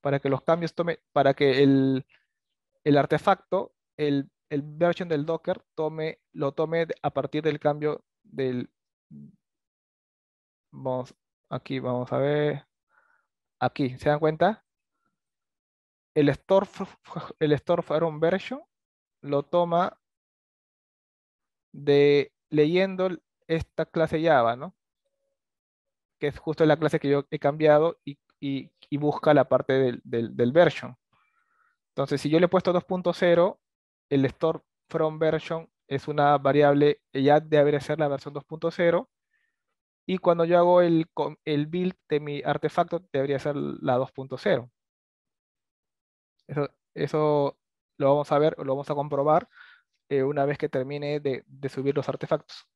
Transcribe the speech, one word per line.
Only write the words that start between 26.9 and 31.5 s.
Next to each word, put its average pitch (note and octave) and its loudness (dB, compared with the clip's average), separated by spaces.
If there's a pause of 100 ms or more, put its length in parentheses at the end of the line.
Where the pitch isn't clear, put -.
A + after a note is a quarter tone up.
que C#3 -2
yo C#3+ 0
he D#3 -8
cambiado D3+ 2
y, C#3+ -14 (220)
y, C#3 -8 (180)
y C#3+ -4
busca D3 2
la C3+ 4
parte C3 2
del, C3 0
del, A#2 -6
del B2 2
version. C#3 2 (920)